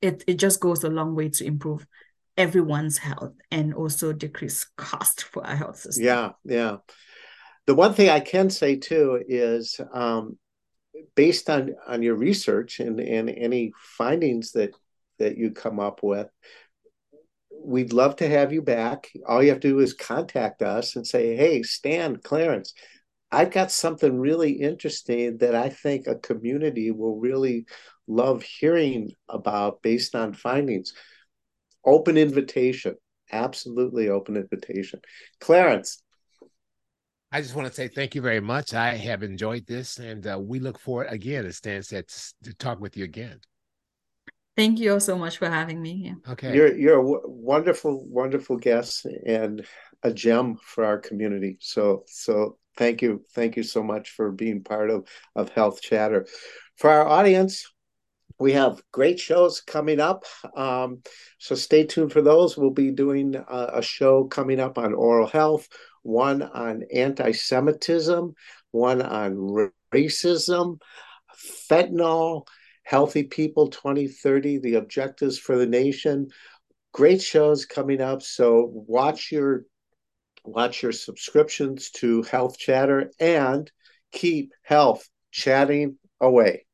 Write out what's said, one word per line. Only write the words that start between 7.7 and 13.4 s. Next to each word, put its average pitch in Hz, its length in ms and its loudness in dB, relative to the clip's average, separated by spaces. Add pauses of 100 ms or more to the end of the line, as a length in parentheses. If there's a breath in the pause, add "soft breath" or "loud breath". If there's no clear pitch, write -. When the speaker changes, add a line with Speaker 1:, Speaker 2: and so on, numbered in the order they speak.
Speaker 2:
one 185 180 6
thing 202 160 6
I 151 120 6
can 190 280 2
say 143 280 0
too 135 520 0
is, 117 500 -2 (140)
um, 113 460 -4 (760)
based 165 360 4
on, 139 240 0 (120)
on 120 160 -4
your 117 120 2
research 120 680 -2
and, 117 200 -4
and 113 280 -4
any 117 440 -4 (260)